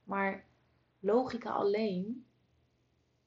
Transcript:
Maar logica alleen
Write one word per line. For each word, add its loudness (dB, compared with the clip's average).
Maar -2
logica 2
alleen 0